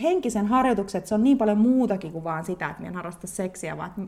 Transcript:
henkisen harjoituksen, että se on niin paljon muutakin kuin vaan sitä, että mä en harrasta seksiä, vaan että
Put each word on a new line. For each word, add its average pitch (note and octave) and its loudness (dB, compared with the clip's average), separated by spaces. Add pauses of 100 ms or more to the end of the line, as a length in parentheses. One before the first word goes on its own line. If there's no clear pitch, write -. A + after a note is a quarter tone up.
henkisen B3 0
harjoituksen, A#3 2
että - -8
se A3 0
on G#3+ 4
niin C4+ 6
paljon G#3+ 2
muutakin G#3+ 2
kuin E3 -8
vaan E3 -4
sitä, F3 -6
että E3 -12
mä E3+ -10
en F3 -10
harrasta F3 -10
seksiä, F3+ -8
vaan D#3 -8
että F#3 -10